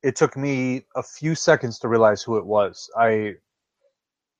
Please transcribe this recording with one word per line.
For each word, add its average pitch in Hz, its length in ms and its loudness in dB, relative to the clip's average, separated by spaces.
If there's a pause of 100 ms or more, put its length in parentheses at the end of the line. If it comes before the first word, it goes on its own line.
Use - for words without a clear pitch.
It 131 140 -2
took - 200 0
me 131 480 -2 (120)
a 127 60 -6
few 160 320 -6
seconds 139 440 0
to 120 100 -6
realize 110 340 4
who 113 140 -4
it 92 100 -4
was. 101 500 -2
I, 110 400 0 (1040)